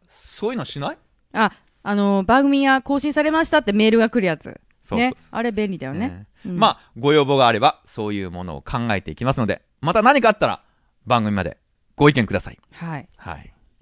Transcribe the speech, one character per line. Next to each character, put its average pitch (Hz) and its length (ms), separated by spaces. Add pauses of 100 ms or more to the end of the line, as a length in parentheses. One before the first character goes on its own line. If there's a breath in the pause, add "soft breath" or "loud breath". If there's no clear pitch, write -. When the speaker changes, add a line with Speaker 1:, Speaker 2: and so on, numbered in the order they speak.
Speaker 1:
そ - 400
う 247 40
い - 20
う 240 40
の 151 60
し - 160
な 156 120
い？ 330 60 (360)
Speaker 2:
あ、 208 180 (300 soft breath)
あ 202 120
の 202 280
ー、 180 40
番 262 180
組 277 220
が 269 160
更 277 160
新 285 140
さ 302 100
れ 302 80
ま 320 140
し - 60
た 311 80
っ 302 60
て 202 80
メ 214 160
ー - 40
ル 226 60
が 220 100
来 240 120
る 190 60
や 160 100
つ。 - 80
Speaker 1:
そ - 60
う - 20
そ - 40
う - 20 (240)
そ - 140
う。 - 20
Speaker 2:
ね。 247 160 (160)
あ 226 120
れ 240 100
便 208 180
利 185 80
だ 131 80
よ 135 80
ね。 208 140
Speaker 1:
ね。 139 180 (200)
Speaker 2:
う - 40
ん。 180 80
Speaker 1:
ま 220 100
あ、 - 280
ご 135 160
要 151 120
望 139 120
が 131 100
あ 117 60
れ 107 80
ば、 139 240
そ 107 240
う 104 60
い 101 80
う 90 80
も 87 140
の 82 120
を 69 60
考 117 300
え 95 80
て 87 100
い 80 60
き - 80
ま 131 100
す 139 60
の 113 60
で、 95 160 (180)
ま 156 120
た 214 100
何 269 180
か 233 80
あ 214 40
っ 208 60
た 156 80
ら、 101 160 (440)
番 117 180
組 104 120
ま 92 80
で - 140 (380)
ご 143 120
意 151 40
見 127 140
く 101 80
だ 92 60
さ - 120
い。 - 60 (140)
Speaker 2:
は 165 260
い。 - 180
Speaker 1:
は - 180
い。 73 180 (300)